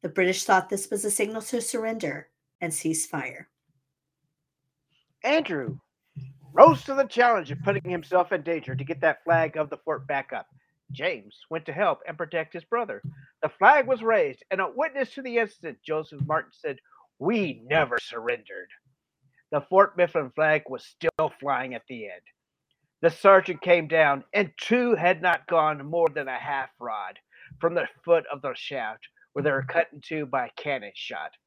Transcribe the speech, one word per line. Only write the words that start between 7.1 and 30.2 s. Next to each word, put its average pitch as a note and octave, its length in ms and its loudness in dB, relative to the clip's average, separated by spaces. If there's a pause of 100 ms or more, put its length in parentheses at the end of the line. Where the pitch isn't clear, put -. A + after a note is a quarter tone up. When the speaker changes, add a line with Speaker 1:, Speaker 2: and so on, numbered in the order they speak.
Speaker 2:
of C#3+ 120 -10
putting G3 280 -2
himself F3+ 420 0
in F3+ 100 -2
danger D3+ 320 -6
to C3 100 -6
get C#3 180 -8
that D#3 220 0
flag D#3+ 340 0
of D3+ 100 -2
the C#3+ 160 -10
fort C3+ 220 -6
back C#3 260 -6
up. - 140 -10 (440)
James C3 480 -8 (120)
went D#3+ 160 -8
to D#3+ 80 -10
help F3 340 0
and D#3+ 80 -10
protect D#3+ 380 -6
his E3+ 100 -12
brother. G#3+ 380 -4 (400)
The D3+ 80 -2
flag C4 360 6
was B3 160 -2
raised, G3 480 0
and F#3+ 120 -2
a F3+ 120 -4
witness C4+ 400 -4
to C#4 80 -12
the B3 140 -4
incident, G#3 500 -4
Joseph D#3 400 -6
Martin, D#3 260 -2
said, C#3+ 260 -10 (400)
"We F3+ 480 -2
never C3 320 0
surrendered." A2+ 720 -8 (800)
The D3+ 100 -2
Fort F#3+ 380 4
Mifflin E3 320 0
flag D#3 380 2
was C3 180 -10
still - 520 -4
flying C3 360 -4
at A2+ 140 -12
the A2+ 180 -12
end. F#2 160 -16 (800)
The E3 80 6
sergeant F#3+ 500 6
came F3 260 4
down, D3 460 2
and G3 260 0
two A#3+ 360 2
had E3+ 260 2
not F3 260 0
gone D3+ 400 0
more E3 220 0
than C#3+ 200 -4
a B2+ 100 -8
half C3+ 320 -6 (100)
rod G#2 380 -10 (420)
from E3+ 140 0
the D#3+ 120 -2 (180)
foot E3+ 280 4
of C#3+ 100 -10
the C3 120 -6
shaft, A2+ 520 -10 (260)
where C#3+ 120 -6
they D3 80 2
were C3+ 100 -2
cut E3 300 0
in D3 80 -18
two D3+ 260 -8